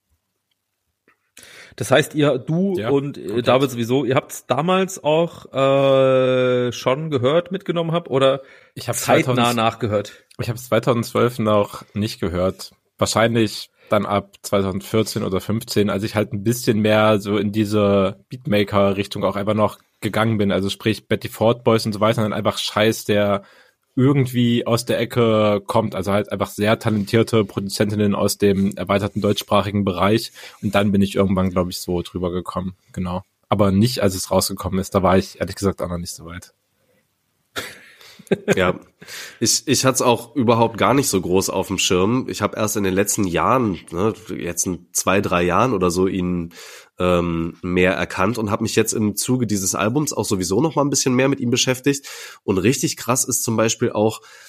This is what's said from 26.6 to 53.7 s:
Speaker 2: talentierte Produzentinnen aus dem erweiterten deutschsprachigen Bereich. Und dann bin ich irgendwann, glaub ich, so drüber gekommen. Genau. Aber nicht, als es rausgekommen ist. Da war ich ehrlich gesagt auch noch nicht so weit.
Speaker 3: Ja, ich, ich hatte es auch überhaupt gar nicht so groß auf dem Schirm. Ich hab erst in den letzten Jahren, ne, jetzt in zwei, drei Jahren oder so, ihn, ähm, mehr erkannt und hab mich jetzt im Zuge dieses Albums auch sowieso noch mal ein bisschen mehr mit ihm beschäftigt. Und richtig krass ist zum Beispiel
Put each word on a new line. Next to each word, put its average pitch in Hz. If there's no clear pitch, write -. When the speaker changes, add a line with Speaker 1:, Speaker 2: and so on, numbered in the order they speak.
Speaker 2:
talentierte 110
Produzentinnen 104
aus -
dem 98
erweiterten 98
deutschsprachigen 101
Bereich. 98
Und 101
dann 101
bin 98
ich 95
irgendwann, 95
glaub 90
ich, 90
so 87
drüber 87
gekommen. 90
Genau. 92
Aber 101
nicht, 107
als 95
es -
rausgekommen 95
ist. -
Da 92
war 92
ich -
ehrlich 92
gesagt 98
auch 87
noch 87
nicht 87
so -
weit. 87
Speaker 3:
Ja, 90
ich, -
ich 135
hatte 131
es -
auch 120
überhaupt 113
gar 104
nicht 139
so 95
groß 90
auf 90
dem 92
Schirm. 98
Ich -
hab 101
erst 107
in 104
den 95
letzten 101
Jahren, 92
ne, 98
jetzt -
in 90
zwei, 95
drei 90
Jahren 101
oder 90
so, 92
ihn, 90
ähm, 87
mehr 90
erkannt 92
und 107
hab 104
mich -
jetzt 110
im 104
Zuge 127
dieses 98
Albums 127
auch 104
sowieso 95
noch 156
mal 147
ein 143
bisschen 131
mehr 131
mit 139
ihm 120
beschäftigt. 127
Und 98
richtig 123
krass -
ist -
zum 113
Beispiel 113